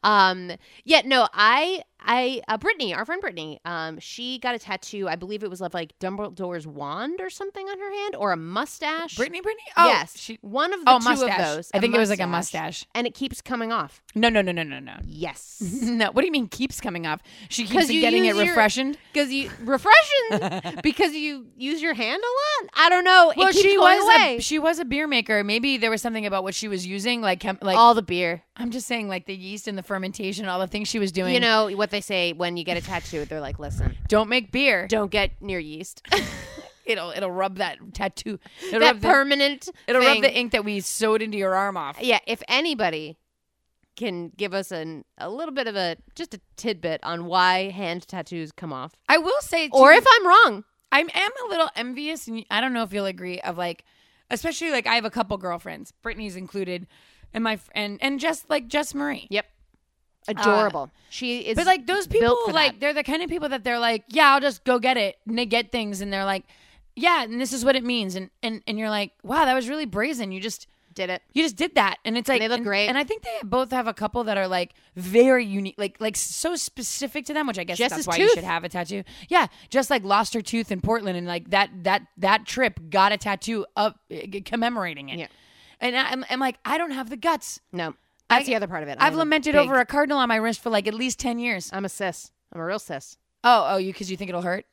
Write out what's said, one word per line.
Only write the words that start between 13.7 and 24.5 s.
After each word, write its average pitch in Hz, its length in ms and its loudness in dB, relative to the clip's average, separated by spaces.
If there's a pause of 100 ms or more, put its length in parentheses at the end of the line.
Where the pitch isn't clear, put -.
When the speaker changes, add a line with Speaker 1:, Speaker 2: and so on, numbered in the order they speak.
Speaker 1:
off. 185 300 -6 (140)
Speaker 2:
No, 226 140 4
no, 220 120 4
no, 185 100 0
no, 170 120 -4
no, 139 160 -10
no. 131 160 -18 (100)
Speaker 1:
Yes. 156 560 -12
Speaker 2:
<laughs> 202 220 -6
No. 226 280 2
What 269 100 4
do 339 40 4
you 359 60 -2
mean 254 160 -2
keeps - 340 -6
coming 175 240 -6
off? 160 160 -4 (280)
She - 160 -4
keeps 196 80 -6
Speaker 1:
'Cause 302 180 4
you 320 100 2
Speaker 2:
getting 339 240 4
it - 40 4
Speaker 1:
use 403 80 2
your - 100 4
Speaker 2:
refreshened? 269 500 2 (160)
Speaker 1:
'cause 285 160 0
you, 269 220 -4 (120)
refreshened 269 1160 4
Speaker 2:
<laughs> - 20 -14
Speaker 1:
because 302 300 2
you 294 320 -6 (100)
use 294 260 -6
your 320 120 -2
hand 240 280 -4
a 523 420 -2
lot? - 120 -16
I 320 140 6
don't 359 140 4
know. 359 260 10
It - 80 -2
Speaker 2:
Well, 370 140 6
Speaker 1:
keeps 392 100 4
Speaker 2:
she 392 140 6
Speaker 1:
going 370 240 10
Speaker 2:
was 440 180 8
Speaker 1:
away. 294 200 4
Speaker 2:
a, 233 40 -4
she 302 160 -2